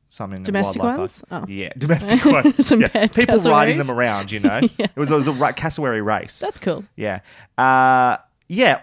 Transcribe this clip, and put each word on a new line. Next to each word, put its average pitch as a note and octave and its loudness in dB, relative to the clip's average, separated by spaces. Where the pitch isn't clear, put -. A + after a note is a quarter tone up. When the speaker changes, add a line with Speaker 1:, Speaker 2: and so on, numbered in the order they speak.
Speaker 1:
some G2 -12
in F#2+ -12
the F#3+ -12
Speaker 2:
Domestic G3 -2
Speaker 1:
wildlife B3 -2
Speaker 2:
ones? - -10
Speaker 1:
park. F3 -10
Speaker 2:
Oh. - -
Speaker 1:
Yeah, G2 -10
<laughs> - -16
domestic G3 2
ones. D4 4
Speaker 2:
<laughs> - -4
Some A3+ 4
Speaker 1:
Yeah. G#3+ 2
Speaker 2:
bad G#3+ 0
Speaker 1:
People A#3 2
riding D3+ 4
Speaker 2:
cassowaries? - -4
Speaker 1:
them C#3 -4
around, G#2+ -2
you A2 -6
know. G#2 -2
Speaker 2:
<laughs> - -6
Yeah. G3+ -2
Speaker 1:
It - -8
was, D3 -2
it D#3 2
was C#3 2
a D#3 -2
ra-, C3 0
cassowary C#3 -4
race. G#2 -4
Speaker 2:
That's G4+ -8
cool. F3 -6
Speaker 1:
Yeah. G2+ -6
Uh, C3 4
yeah, F3+ 2